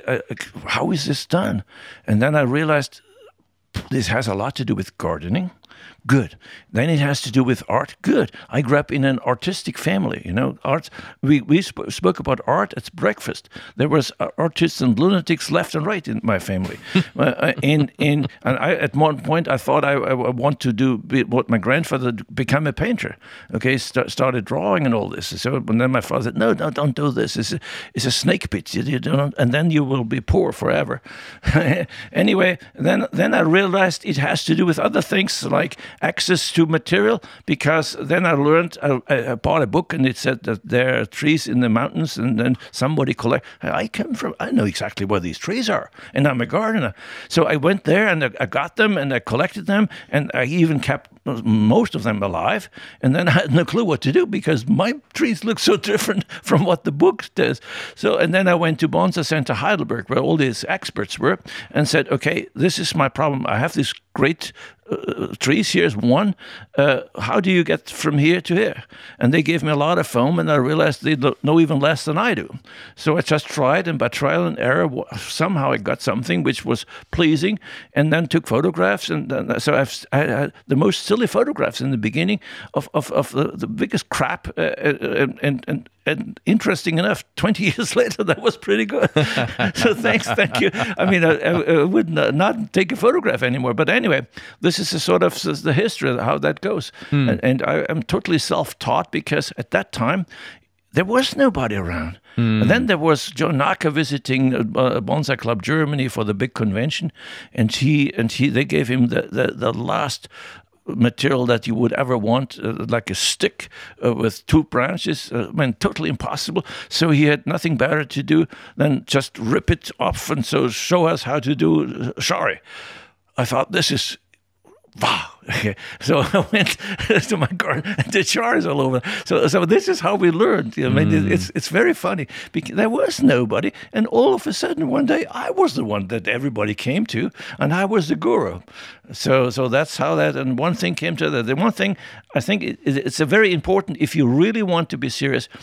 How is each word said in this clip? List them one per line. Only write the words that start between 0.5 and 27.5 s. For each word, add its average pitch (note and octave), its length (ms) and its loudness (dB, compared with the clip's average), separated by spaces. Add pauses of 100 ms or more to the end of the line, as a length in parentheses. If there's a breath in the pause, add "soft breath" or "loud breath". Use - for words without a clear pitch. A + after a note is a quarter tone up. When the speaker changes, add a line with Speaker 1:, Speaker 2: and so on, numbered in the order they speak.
Speaker 1:
"How C#3 260 -2
is C#3+ 140 -2
this - 200 -4
done?" C3 380 -2 (440 loud breath)
And G#2+ 140 4
then D3+ 140 4
I D3+ 60 4
realized D3 600 0 (880)
this B2 180 0
has A2 200 0
a G2 60 0
lot A2 220 -4
to C3 100 -4
do G#2+ 100 0
with - 220 -8
gardening. F2 540 -2 (560 loud breath)
Good. C3 300 2 (340 loud breath)
Then B2+ 180 0
it D3+ 100 2
has C#3+ 220 0
to A#2+ 100 -8
do C3 120 4
with B2 240 0
art. - 340 -2
Good. A3 300 2 (180 loud breath)
I C#3+ 120 0
grew C3+ 160 2
up D3 140 -2
in C#3 120 0
an C3+ 160 0
artistic - 580 -4
family, - 480 -2
you F2 60 -6
know, B2+ 320 -2
art. D3+ 260 -2 (320 loud breath)
We, C3+ 200 4
we E3+ 200 4
sp-, - 300 -8
spoke - 280 0
about C3+ 280 -2
art F3+ 300 0
at - 180 -10
breakfast. - 540 -4 (260 loud breath)
There C#3+ 140 0
was, C#3+ 300 2
uh, - 180 -2
artists D#3+ 440 0
and A#2+ 160 4
lunatics E3+ 540 0
left E3 240 0
and D#3 100 -4
right G3 220 -4
in A2 160 -4
my G2+ 160 2
family. F#2 400 -4 (140 loud breath)
<laughs> F#3 100 2 (140 loud breath)
Uh, - 60 0
uh, - 380 0
and, D3 380 2
and, D3 300 2 (140 loud breath)
and B2+ 160 0
I, E3 160 2
at C3 200 -2
one D3+ 240 2
point, D#3+ 300 0
I C3+ 80 2
thought C#3 260 0
I, C#3 100 2
I, C3+ 180 0
I B2 180 0
want B2+ 320 0
to B2+ 100 0
do B2 280 2
be, B2 240 0
what A#2+ 260 0
my A#2 80 4
grandfather B2+ 560 0
d-, G#2+ 100 -8 (100)
become C#3 320 0
a C#3 60 0
painter. - 460 -2 (360 loud breath)
Okay, B2+ 240 2
st-, - 320 -4
started B2+ 360 0
drawing E3 400 0
and A#2+ 100 2
all G2+ 140 -2
this. - 320 -10
So, C3+ 160 -2
and A2+ 240 0
then C3 100 2
my B2+ 100 2
father - 240 -2
said, - 120 -6
"No, A2 160 2
no, - 160 -2
don't C#3+ 260 -2
do D3 160 0
this. B2 240 -2
It's A#2 160 -4